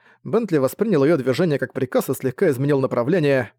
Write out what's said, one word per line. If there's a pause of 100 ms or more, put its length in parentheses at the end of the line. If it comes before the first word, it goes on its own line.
(240)
Бентли
воспринял
ее
движение
как
приказ
и
слегка
изменил
направление.